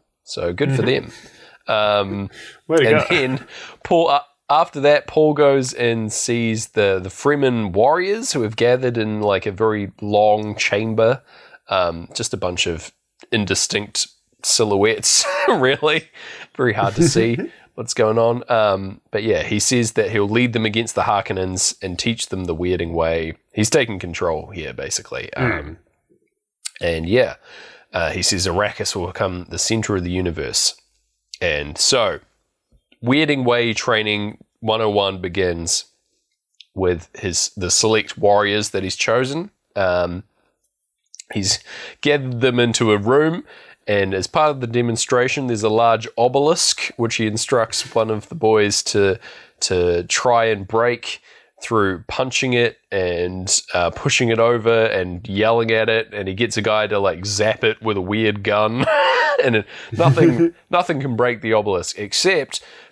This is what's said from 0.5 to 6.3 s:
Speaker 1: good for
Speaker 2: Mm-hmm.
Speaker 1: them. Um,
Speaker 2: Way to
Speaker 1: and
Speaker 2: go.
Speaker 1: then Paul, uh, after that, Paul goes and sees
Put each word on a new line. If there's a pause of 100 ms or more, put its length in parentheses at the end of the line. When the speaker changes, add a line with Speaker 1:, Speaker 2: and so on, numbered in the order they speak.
Speaker 1:
good
for
Speaker 2:
Mm-hmm. (600)
Speaker 1:
them.
Um, (360)
Speaker 2:
Way
to
Speaker 1:
and (100)
Speaker 2:
go.
Speaker 1:
then (380)
Paul,
uh, (280)
after
that,
Paul
goes
and
sees